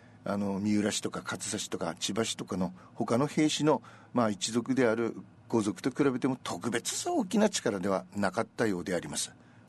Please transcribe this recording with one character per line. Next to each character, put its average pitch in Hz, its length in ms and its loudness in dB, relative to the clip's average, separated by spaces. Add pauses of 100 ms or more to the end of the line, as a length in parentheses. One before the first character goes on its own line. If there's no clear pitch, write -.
(260)
あ 98 100 -2
の、 101 240 -2
三 104 180 2
浦 104 140 2
氏 - 100 -4
と 104 100 -6
か - 120 -8
勝 - 200 -6
佐 - 160 -4
氏 - 100 -8
と 95 80 -6
か 82 220 -4
千 - 140 -4
葉 113 120 2
氏 - 100 -4
と - 80 -8
か 95 140 -6
の 90 160 -2 (220)
他 117 220 0
の 143 100 2
平 156 220 2
氏 - 140 -2
の、 147 180 4 (320)
ま 120 120 4
あ、 110 40 2
一 104 220 -4
族 120 220 0
で 127 140 6
あ 110 80 4
る 113 200 -2 (320)
豪 113 140 4
族 104 200 0
と 135 100 0
比 139 180 4
べ 123 100 -2
て - 80 0
も 131 160 2
特 95 280 -6
別 - 380 -2
大 349 160 2
き 196 120 0
な 202 120 6
力 104 300 -2
で 92 80 -2
は 92 180 2 (100)
な 101 160 0
か 113 100 0
っ 113 40 0
た - 220 -2
よ 95 120 0
う 87 40 -8
で 90 120 -2
あ 85 40 2
り 76 80 -10
ま 73 80 -8
す。 - 160 -6 (380)